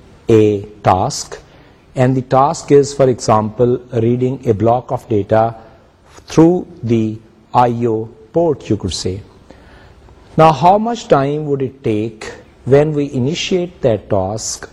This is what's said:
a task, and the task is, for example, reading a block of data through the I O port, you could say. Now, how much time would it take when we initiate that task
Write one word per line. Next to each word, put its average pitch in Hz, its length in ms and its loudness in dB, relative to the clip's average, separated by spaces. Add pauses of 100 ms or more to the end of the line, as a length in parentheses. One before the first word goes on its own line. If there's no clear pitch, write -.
(280)
a 107 360 4 (200)
task, 104 560 -2 (540)
and 131 240 0
the 123 60 -4
task 143 480 0
is, 139 220 4
for 131 140 2
example, 120 720 0 (160)
reading 123 560 -2
a 110 40 4
block 113 380 0
of - 160 -8
data 110 480 0 (720)
through 170 420 2 (140)
the 110 380 -2 (340)
I 123 160 4 (160)
O 113 240 -2 (240)
port, 165 360 -2
you 110 60 2
could 95 180 -6
say. 98 280 -8 (1120)
Now, 160 160 6
how 170 260 4
much 226 300 -6
time 147 380 0
would 139 160 -2
it 123 240 -8
take 113 400 -4 (400)
when 147 260 4
we 143 220 -4
initiate 175 680 -4
that 110 280 -2
task 101 640 -6